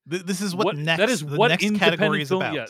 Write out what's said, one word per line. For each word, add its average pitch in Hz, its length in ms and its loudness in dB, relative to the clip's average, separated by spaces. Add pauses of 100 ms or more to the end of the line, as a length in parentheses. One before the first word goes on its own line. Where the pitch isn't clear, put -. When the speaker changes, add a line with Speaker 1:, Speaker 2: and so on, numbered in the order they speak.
Speaker 1:
Th-, 180 160 -6
this 185 180 -4
is 185 140 -4
what 196 100 0
Speaker 2:
what, 185 120 -2
Speaker 1:
next, 160 220 0
Speaker 2:
that 220 100 4
is 202 160 0
Speaker 1:
the 143 120 -6
Speaker 2:
what 220 100 4
Speaker 1:
next 175 160 2
Speaker 2:
independent 185 380 2
Speaker 1:
category 151 200 2
is 139 80 -6
Speaker 2:
film, 185 140 0
Speaker 1:
about. 127 100 -2
Speaker 2:
yeah, 123 160 -6